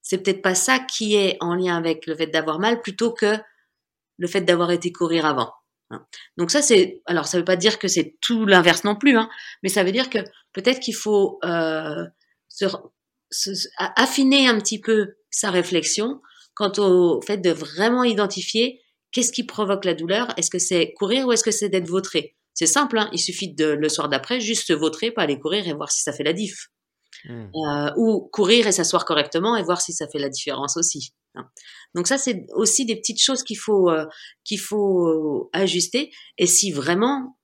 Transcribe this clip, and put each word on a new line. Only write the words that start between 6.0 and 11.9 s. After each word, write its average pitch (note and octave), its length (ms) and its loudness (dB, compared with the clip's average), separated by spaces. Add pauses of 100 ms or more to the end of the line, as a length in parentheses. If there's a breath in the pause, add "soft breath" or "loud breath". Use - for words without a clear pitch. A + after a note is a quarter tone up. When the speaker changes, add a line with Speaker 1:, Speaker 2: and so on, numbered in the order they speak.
Speaker 1:
Donc F3 120 -2
ça, D4 120 2
c'est, G3 440 4
alors E3 220 -2
ça F3+ 100 -2
veut E3+ 80 0
pas F#3 100 4
dire G#3 220 2
que G3 100 -4
c'est D#3 340 -2
tout A3 240 0
l'inverse F3 380 6
non G#3 120 0
plus, C4 220 4
hein, A3 120 2 (340 loud breath)
mais F#3+ 60 0
ça F#3+ 140 2
veut F#3 80 2
dire B3+ 180 -2
que A3+ 100 -2 (340 loud breath)
peut-être B3 260 0
qu'il - 160 -6
faut, G3+ 500 0
euh, D#3+ 600 -2 (440)